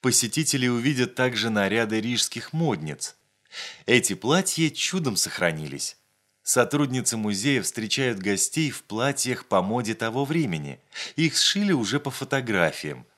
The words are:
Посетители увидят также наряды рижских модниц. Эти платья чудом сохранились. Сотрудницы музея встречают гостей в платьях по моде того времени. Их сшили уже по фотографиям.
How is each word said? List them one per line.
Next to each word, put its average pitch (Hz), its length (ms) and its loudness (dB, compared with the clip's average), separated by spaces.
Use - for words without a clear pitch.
Посетители 127 680 2
увидят 123 480 0
также 117 340 2
наряды 107 500 2
рижских 117 520 -4
модниц. 95 640 -2
Эти 117 280 6
платья 156 560 2
чудом 180 460 -2
сохранились. 78 800 -4
Сотрудницы 127 760 2
музея 107 420 0
встречают 110 600 -2
гостей 101 500 0
в - 140 -12
платьях 127 600 -2
по 95 160 4
моде 110 340 0
того 117 300 -2
времени. 95 560 -4
Их 156 220 0
сшили 196 360 2
уже 123 280 0
по 139 100 -4
фотографиям. 92 920 -2